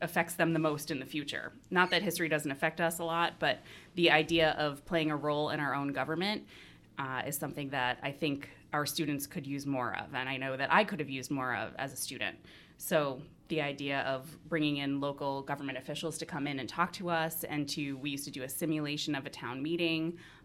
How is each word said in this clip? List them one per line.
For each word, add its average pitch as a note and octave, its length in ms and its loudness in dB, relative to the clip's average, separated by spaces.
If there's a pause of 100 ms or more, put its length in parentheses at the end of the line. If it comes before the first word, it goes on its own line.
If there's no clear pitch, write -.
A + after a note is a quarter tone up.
affects E3+ 340 0
them E3 180 4
the D#3+ 60 4
most D#3 320 0
in C#3+ 80 -2
the C3 60 -8
future. - 480 -6 (160)
Not F3+ 220 6
that F3 100 4
history F3 280 0
doesn't D3+ 220 2
affect D#3+ 300 0
us E3 180 2
a E3+ 40 -2
lot, E3 340 2
but C#3+ 220 2 (360)
the E3+ 160 8
idea D#3 400 6
of D3 340 0
playing D#3+ 260 2
a D3+ 40 0
role D3 340 0
in C#3+ 100 -2
our C#3 160 0
own C#3 140 0
government, D#3 540 -2 (540)
uh, C3 280 -2
is C#3+ 100 -4
something C#3+ 340 -4
that B2 340 0
I C#3 80 -2
think C#3+ 380 -2 (220)
our D3 140 0
students C#3+ 420 -2
could C#3+ 200 -8
use C#3 180 -6
more B2 320 0
of, - 160 0
and C3 140 0
I C3+ 100 -2
know C3 200 -2
that C3+ 140 2
I G3 120 10
could G3+ 160 -2
have C#3+ 100 -2
used C3+ 220 -4
more B2+ 240 0
of G2 220 -2
as C#3 160 -4
a - 20 -12
student. G#2 420 -4 (400)
So C#3+ 440 2 (260)
the D#3 140 0
idea C#3 400 0
of C3+ 360 -2 (100)
bringing D3+ 300 2
in C#3 220 0
local C#3 440 -2
government C#3 340 -4
officials D3+ 420 -4
to E3 60 -6
come C#3+ 220 -2
in C#3 120 -2
and A#2+ 80 -6
talk F3 260 0
to F3 160 -4
us, E3 340 0
and D3 260 -2
to, C#3 280 -4
we C#3+ 140 -4
used C#3 140 -6
to D3 60 -10
do C#3 120 -6
a C3 60 -6
simulation D3+ 640 -2
of C3 100 -2
a C#3 40 -6
town B2+ 320 -6
meeting, E3 560 0 (280)